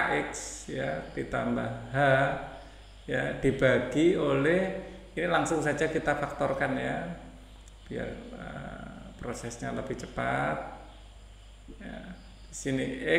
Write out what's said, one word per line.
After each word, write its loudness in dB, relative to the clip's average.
X, -10
ya, -4
ditambah -2
H, 0
ya, -2
dibagi 6
oleh, 4
ini 0
langsung 4
saja 2
kita 2
faktorkan 0
ya, -2
biar, -4
eh, -12
prosesnya -6
lebih -4
cepat. -2
Ya, -12
di -14
sini -2